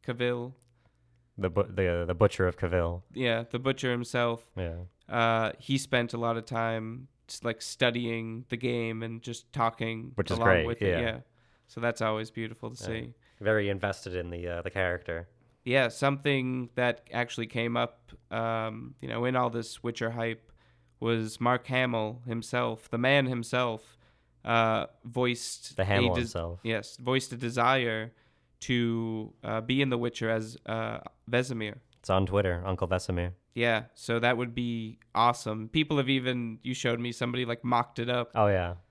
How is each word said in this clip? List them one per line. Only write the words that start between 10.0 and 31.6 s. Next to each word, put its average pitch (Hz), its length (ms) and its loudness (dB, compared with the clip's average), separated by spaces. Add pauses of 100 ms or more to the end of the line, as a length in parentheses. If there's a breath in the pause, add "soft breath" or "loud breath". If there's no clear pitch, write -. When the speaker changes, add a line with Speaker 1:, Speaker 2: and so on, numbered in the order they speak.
Speaker 2:
Which - 160 0
is 113 60 0
Speaker 1:
along 113 100 4
Speaker 2:
great, 87 200 6
Speaker 1:
with 117 140 -2
Speaker 2:
yeah. 104 60 2
Speaker 1:
it. 87 140 2
Yeah. 117 180 -2 (480 soft breath)
So - 140 -12
that's 117 200 -2
always 110 300 -2
beautiful 113 400 -10
to 120 100 -14
Speaker 2:
Yeah. 107 60 -8
Speaker 1:
see. 117 260 -8 (260 soft breath)
Speaker 2:
Very 104 300 4
invested 98 460 -2
in 87 140 -4
the, 87 180 -6
uh, 87 140 -4
the 90 100 -6
character. 87 560 -2 (360)
Speaker 1:
Yeah, 127 260 2
something 135 880 0
that 123 380 0
actually 117 340 -4
came 117 300 -2
up, - 340 -4 (200)
um, 113 680 -4
you 131 80 -10
know, 120 180 -2
in 127 100 2
all 123 160 2
this 117 320 -8
Witcher 117 280 -2
hype 117 400 -6 (480 soft breath)
was 113 400 0
Mark 123 280 2
Hamill 120 580 0
himself, 117 640 -2
the 120 80 -2
man 131 300 6
himself, 120 680 -2 (460 soft breath)
uh, 113 440 4 (160)
voiced 123 760 -2
Speaker 2:
The 95 80 2
Hamill 98 280 6
Speaker 1:
a - 20 2
des-, 85 60 0
Speaker 2:
himself. 85 420 -4
Speaker 1:
yes, 113 340 -4
voiced 131 340 0
a 123 60 -8
desire 120 760 0 (500 soft breath)
to, 113 720 0 (100)
uh, 113 180 -2
be 127 220 2
in 135 60 2
The 123 100 0
Witcher 117 300 -2
as, 110 360 -2
uh, 113 340 -6 (300)
Vesemir. 120 480 -2 (220)